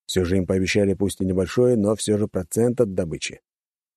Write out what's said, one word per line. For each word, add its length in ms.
Все 200
же 100
им 100
пообещали 500
пусть 260
и 40
небольшой, 520
но 180
все 220
же 100
процент 540
от 120
добычи. 460